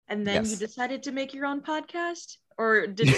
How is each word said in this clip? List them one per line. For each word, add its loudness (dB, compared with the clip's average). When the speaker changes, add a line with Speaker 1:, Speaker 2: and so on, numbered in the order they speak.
Speaker 1:
and -2
then 2
you -2
Speaker 2:
Yes. -6
Speaker 1:
decided -6
to -8
make -6
your -6
own -4
podcast? -6
Or 4
did 4
it 8